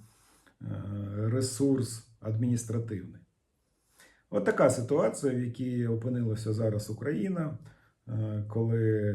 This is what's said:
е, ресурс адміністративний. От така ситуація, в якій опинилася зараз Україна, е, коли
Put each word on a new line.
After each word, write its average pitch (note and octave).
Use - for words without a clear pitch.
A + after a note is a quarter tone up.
е, A2+
ресурс B2
адміністративний. A2
От G3
така G3
ситуація, C#3
в B2
якій B2
опинилася A2+
зараз G#2+
Україна, D#3+
е, A2
коли A2